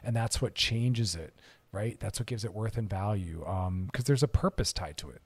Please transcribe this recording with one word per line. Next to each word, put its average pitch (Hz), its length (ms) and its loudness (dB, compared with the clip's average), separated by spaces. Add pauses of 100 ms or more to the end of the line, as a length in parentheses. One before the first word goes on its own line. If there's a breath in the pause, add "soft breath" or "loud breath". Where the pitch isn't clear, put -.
and 117 100 0
that's 113 280 0
what 120 120 0
changes 113 640 2
it, 80 180 -10 (380 loud breath)
right? 110 260 -4
That's - 220 -4
what 117 80 -4
gives 113 160 -4
it 101 100 -4
worth 110 240 -2
and 110 120 0
value, 95 580 -2
um, 92 460 0
'cause 123 100 0
there's 135 180 4
a 147 60 6
purpose - 460 2
tied 80 240 -6
to - 140 -10
it. - 140 -18